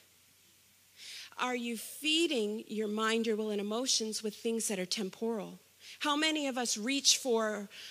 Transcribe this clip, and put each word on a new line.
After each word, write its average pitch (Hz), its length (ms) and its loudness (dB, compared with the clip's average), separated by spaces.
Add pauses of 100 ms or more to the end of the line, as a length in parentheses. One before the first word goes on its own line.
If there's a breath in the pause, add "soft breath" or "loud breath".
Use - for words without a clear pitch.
(1400 loud breath)
Are 254 180 0
you 233 220 -2
feeding 277 880 2
your 214 200 -2
mind, 220 380 2
your 226 100 2
will, 214 160 -2
and 208 100 -2
emotions 220 600 0
with 214 140 -4
things 226 320 -2
that 196 120 -2
are 185 60 -2
temporal? 190 760 -4 (400 loud breath)
How 294 160 2
many 311 320 2
of 254 100 0
us 233 200 0
reach 262 400 4
for 214 520 0 (220 loud breath)